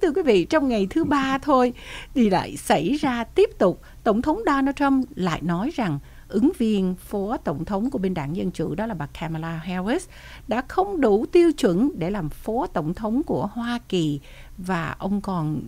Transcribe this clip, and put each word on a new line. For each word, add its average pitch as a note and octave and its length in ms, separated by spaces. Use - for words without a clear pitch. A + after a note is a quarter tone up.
thưa E4+ 100
quý F#4 100
vị, G#3 240
trong D4 220
ngày G#3 220
thứ D#4+ 140
ba C4+ 340
thôi, B3+ 360
thì A3+ 140
lại - 280
xảy G3+ 360
ra B3+ 300
tiếp G4 340
tục. F#3 240
Tổng A3 180
thống D#4 240
Donald C4+ 300
Trump C4+ 400
lại E3+ 260
nói F3+ 340
rằng E3 240
ứng C4 300
viên G3 380
phó G#3 420
tổng D#3 280
thống G#3+ 240
của C4 100
bên F#3+ 140
đảng D3+ 220
Dân G3 160
Chủ, D3+ 240
đó G#3 100
là A3+ 80
bà D3+ 120
Kamala D#3+ 520
Harris, F#3 500
đã B3 200
không F#4+ 340
đủ A3 300
tiêu E4+ 200
chuẩn A3 460
để E3+ 120
làm F#3+ 200
phó A3 380
tổng E3 260
thống A3+ 300
của F3+ 300
Hoa A#3+ 260
Kỳ. D#3 300
Và F3+ 420
ông G3 220
còn D#3 460